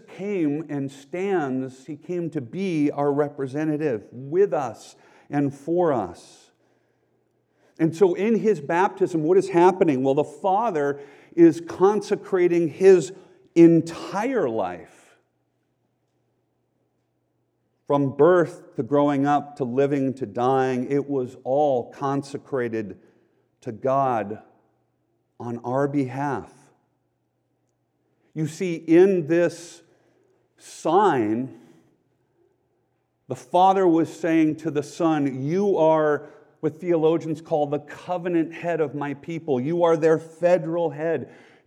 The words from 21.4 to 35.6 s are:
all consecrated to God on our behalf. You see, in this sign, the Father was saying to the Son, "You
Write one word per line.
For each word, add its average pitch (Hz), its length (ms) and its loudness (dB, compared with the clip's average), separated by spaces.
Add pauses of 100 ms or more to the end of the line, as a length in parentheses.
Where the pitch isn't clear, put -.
all 131 480 0
consecrated 127 1080 -6 (640)
to 127 100 -12
God 117 720 -2 (960)
on 120 260 -10
our 131 220 0
behalf. 139 640 -6 (1800)
You 156 120 -4
see, 175 280 -6
in 170 520 4
this 170 540 -2 (760)
sign, 131 1000 -2 (1700)
the 127 80 -8
Father 190 520 2
was 160 240 2
saying 160 460 0
to 160 140 -8
the 143 120 -4
Son, 143 600 -2
"You 185 340 0